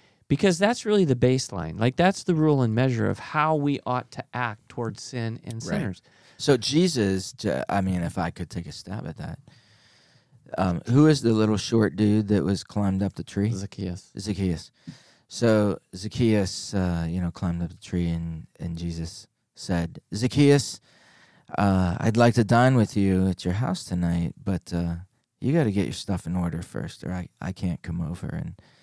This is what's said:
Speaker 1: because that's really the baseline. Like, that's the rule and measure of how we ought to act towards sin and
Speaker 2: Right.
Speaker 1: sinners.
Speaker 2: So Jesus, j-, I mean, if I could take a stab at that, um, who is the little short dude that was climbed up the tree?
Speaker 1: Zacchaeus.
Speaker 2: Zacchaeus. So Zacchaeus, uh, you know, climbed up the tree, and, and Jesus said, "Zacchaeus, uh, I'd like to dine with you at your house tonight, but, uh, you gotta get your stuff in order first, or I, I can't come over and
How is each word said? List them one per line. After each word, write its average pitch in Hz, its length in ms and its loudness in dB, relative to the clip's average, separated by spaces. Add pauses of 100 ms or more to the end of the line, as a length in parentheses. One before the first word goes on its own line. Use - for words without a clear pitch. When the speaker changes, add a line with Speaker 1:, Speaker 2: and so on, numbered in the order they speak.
(280)
Speaker 1:
because 170 320 2
that's 214 260 0
really 208 200 4
the 135 100 4
baseline. 120 640 0
Like, 123 160 2
that's 185 280 2
the 180 120 0
rule 151 260 4
and 113 140 2
measure 117 340 2
of 98 100 -2
how 156 360 -2
we 143 320 -2
ought 123 240 -6
to - 120 -12 (120)
act 120 340 -8
towards 113 320 -8
sin 113 440 -8
and 117 100 -10
Speaker 2:
Right. 113 80 -12
Speaker 1:
sinners. 170 380 -6 (360)
Speaker 2:
So 139 200 4
Jesus, 120 760 0
j-, 76 340 -2
I 98 140 0
mean, 92 220 -2
if 85 160 -6
I 85 100 -2
could 85 220 -10
take 87 160 -8
a 73 40 -14
stab - 360 -12
at 78 100 -12
that, - 220 -12 (1200)
um, 90 280 0
who 143 200 6
is 147 160 4
the 113 100 4
little 107 240 4
short 110 380 2
dude 104 320 4
that 98 160 4
was 90 200 0
climbed 98 380 -2
up 98 140 -2
the - 80 -8
tree? 104 280 -2
Speaker 1:
Zacchaeus. 95 680 -8
Speaker 2:
Zacchaeus. 95 500 -2 (580)
So 107 520 2 (160)
Zacchaeus, 107 800 0
uh, 87 340 0
you 87 100 -2
know, 87 120 -2
climbed 87 320 -4
up 82 60 -4
the - 80 -20
tree, 87 320 -2
and, 82 360 -6 (140)
and 85 180 -6
Jesus 82 480 -8 (320)
said, 85 420 -4 (140)
"Zacchaeus, 139 680 4 (760)
uh, 95 420 2
I'd 110 180 0
like 120 180 6
to 120 80 4
dine 120 320 6
with 110 220 2
you 95 320 4
at - 160 -4
your 90 100 0
house 131 300 -2
tonight, 85 480 -2 (100)
but, 95 300 -4
uh, 85 220 -2 (440)
you 135 140 -2
gotta 147 180 2
get 98 140 0
your - 80 -6
stuff - 340 -6
in 85 80 -4
order 85 260 -2
first, - 420 -10
or - 100 -6
I, 90 160 -8 (120)
I 92 120 -8
can't - 280 -6
come 85 200 -6
over 80 260 -8
and - 260 -8 (300)